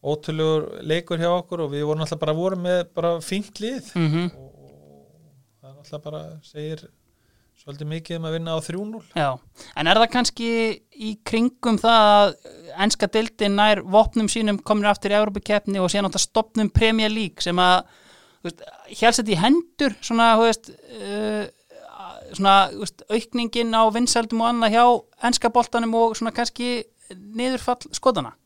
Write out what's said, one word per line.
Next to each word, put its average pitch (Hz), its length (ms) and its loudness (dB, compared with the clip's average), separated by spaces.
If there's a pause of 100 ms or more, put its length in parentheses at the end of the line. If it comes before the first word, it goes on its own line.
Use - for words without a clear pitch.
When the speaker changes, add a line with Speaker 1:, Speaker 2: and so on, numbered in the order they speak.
Speaker 1:
ótrúlegur 156 600 -2 (160)
leikur 165 400 -4
hjá 170 100 0
okkur 175 320 -4
og 147 80 -6
við 147 160 -4
vorum 156 140 -2
náttúrulega 156 240 -6
bara, 156 100 0
vorum 180 300 -4
með 180 160 0 (100)
bara 170 300 -2
fínt 196 400 -8
lið 240 320 -8
Speaker 2:
Mhm. 165 320 0
Speaker 1:
og, - 240 -10
og - 240 -20 (880)
það 135 160 -20
náttúrulega 147 260 -16
bara 151 200 -12 (180)
segir 151 420 -12 (720)
svolítið 147 340 -14
mikið 160 300 -8
um 165 80 -6
að 160 80 -4
vinna 165 240 -6
á - 20 -2
þrjú 170 240 -8
núll. 214 280 -12
Speaker 2:
Já, 147 180 0 (480)
en 156 100 -2
er 185 80 6
það 226 160 4
kannski 233 380 -2 (400)
í 220 220 -10 (100)
kringum 226 580 -2
það 226 300 6
að 208 240 6 (480)
enska 208 260 0
deildin 220 480 -2
nær 208 300 4
vopnum 214 420 4
sínum, 214 320 -2
komnir 208 300 0
aftur 202 240 0
í - 20 2
Evrópukeppni 208 640 0
og 185 80 0
síðan 202 220 0
náttúrulega - 180 -4
stofnum 220 420 -2
Premier 220 440 2
League 214 280 -6
sem 175 140 -2
að, 180 300 4 (600)
þú 170 40 -6
veist, - 160 -20 (240)
hélst 226 320 2
þetta 214 100 -2
í 175 80 0
hendur, 277 640 0
svona, 226 320 2
þú 226 160 4
veist, 226 220 -4 (180)
eh, 214 560 -6 (880)
svona, 196 240 4 (180)
þú 202 100 -10
veist, - 240 -14
aukningin 233 640 -4
á 220 120 4 (100)
vinsældum 233 500 0
og 233 60 2
annað 226 260 0
hjá 233 80 6 (400)
enska 240 260 0
boltanum 233 460 0
og 226 220 2
svona 226 180 -6
kannski 240 480 -6 (240)
niðurfall 233 720 -6 (120)
Skotana? 165 420 -2 (120)